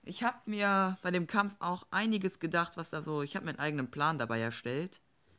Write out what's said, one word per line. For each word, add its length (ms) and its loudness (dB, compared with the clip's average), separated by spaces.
ich 220 -6
hab 220 -2
mir 560 4
bei 80 -2
dem 160 2
Kampf 320 0
auch 320 -4
einiges 500 2
gedacht, 380 0
was 100 -6
da 140 -6
so, 180 -2
ich 160 -4
hab 80 -6
mir 60 -4
einen 80 -6
eigenen 320 0
Plan 280 2
dabei 220 0
erstellt, 640 -4